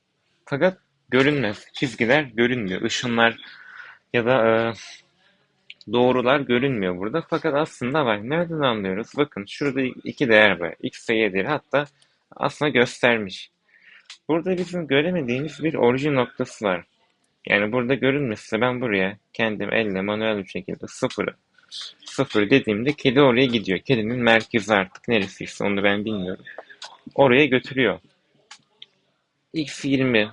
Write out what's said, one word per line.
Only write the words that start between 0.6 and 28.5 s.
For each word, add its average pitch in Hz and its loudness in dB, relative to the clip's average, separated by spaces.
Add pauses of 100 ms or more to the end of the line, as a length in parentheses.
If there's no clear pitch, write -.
görünmez. 131 0
Çizgiler 123 0
görünmüyor. 117 -2
Işınlar 117 0 (760)
ya 117 0
da, 120 4
e, 113 4 (1400)
doğrular 123 2
görünmüyor 120 0
burada. 113 -6
Fakat 160 -2
aslında 143 -2
var. 107 -2
Nereden 165 -2
anlıyoruz? 107 -2
Bakın 131 -2
şurada 135 -4 (240)
iki 120 -2
değer 107 6
var. 82 -6
X - -8
ve 113 0
Y 110 0
değeri. 98 -2
Hatta 143 -2 (500)
aslında 143 -2
göstermiş. 120 2 (800)
Burada 175 -2
bizim 175 -6
göremediğimiz 147 -2
bir 156 -2
orijin 131 2
noktası 123 -4
var. 90 -2 (640)
Yani 104 2
burada 123 0
görünmezse 123 -2
ben 123 0
buraya 101 -2 (160)
kendim 104 -4
elle 104 -2
manuel 107 -2
bir 92 -10
şekilde - -10
sıfırı, - -6 (720)
sıfır 107 0
dediğimde 120 2
kedi 139 2
oraya 131 4
gidiyor. 95 -2
Kedinin 117 -2
merkezi 113 2
artık 95 -2
neresiyse 101 -4
onu 101 -2
ben 101 0
bilmiyorum. 98 -6 (720)
Oraya 135 6
götürüyor. 123 0 (1500)